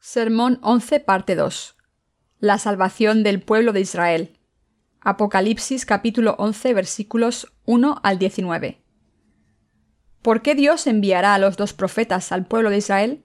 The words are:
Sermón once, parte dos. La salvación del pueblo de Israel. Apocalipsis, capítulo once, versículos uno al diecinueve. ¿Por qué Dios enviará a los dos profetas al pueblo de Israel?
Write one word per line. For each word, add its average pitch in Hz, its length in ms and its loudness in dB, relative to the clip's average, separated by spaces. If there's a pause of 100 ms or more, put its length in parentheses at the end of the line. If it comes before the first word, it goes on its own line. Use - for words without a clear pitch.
(140)
Sermón 233 480 0
once, 240 380 2
parte 190 360 0
dos. - 420 -6 (600)
La 208 200 2
salvación 208 680 0
del 202 180 0
pueblo 220 300 2
de 202 80 0
Israel. 175 580 -2 (640)
Apocalipsis, 208 840 -2
capítulo 220 520 0
once, 220 360 -2
versículos 226 800 -4 (100)
uno 240 400 2
al 196 160 0
diecinueve. 185 640 -4 (1400)
¿Por 226 200 2
qué 285 120 2
Dios 285 320 2
enviará 202 480 2
a 196 40 4
los 196 180 2
dos 202 160 -4
profetas 190 600 -4
al 185 120 -4
pueblo 226 240 0
de 202 100 2
Israel? 202 440 -2